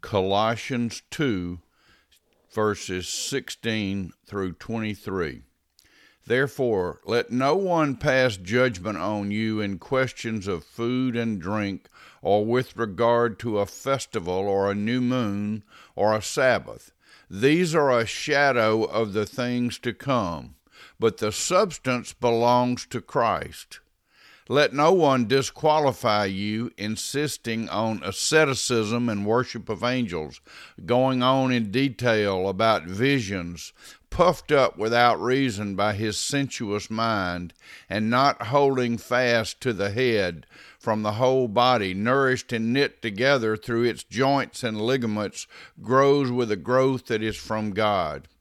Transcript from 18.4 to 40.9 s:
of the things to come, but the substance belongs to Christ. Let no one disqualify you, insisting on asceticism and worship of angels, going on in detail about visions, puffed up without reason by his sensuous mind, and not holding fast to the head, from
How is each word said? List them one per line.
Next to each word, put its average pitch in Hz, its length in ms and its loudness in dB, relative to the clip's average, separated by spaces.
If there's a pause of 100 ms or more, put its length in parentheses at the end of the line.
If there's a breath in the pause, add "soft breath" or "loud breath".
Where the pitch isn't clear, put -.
of 104 300 -2
the 104 120 0
things 123 540 -4
to 120 140 -4
come, 87 600 -4 (440 loud breath)
but 113 180 2
the 107 140 -2
substance 156 840 -2
belongs 120 720 2
to 120 140 -8
Christ. - 800 -2 (680 soft breath)
Let 131 240 2
no 147 180 4
one 139 360 4
disqualify 131 1000 2
you, 104 520 -4
insisting 113 920 -6
on 107 340 -2
asceticism 120 1040 0
and 101 180 -2
worship 117 440 -2
of 104 120 -6
angels, 92 600 -4 (440 loud breath)
going 127 380 2
on 131 300 2
in 113 180 0
detail 107 800 0
about 98 340 2
visions, 95 880 -2 (380 loud breath)
puffed 175 420 2
up 135 260 4
without 113 440 4
reason 107 540 0
by 101 180 0
his 104 240 -4
sensuous 120 720 -4
mind, 95 640 -2 (360 loud breath)
and 107 200 -2
not 131 380 2
holding 127 500 2
fast 120 640 0
to 120 100 0
the 101 200 -2
head, 101 540 0 (320 loud breath)
from 107 260 -2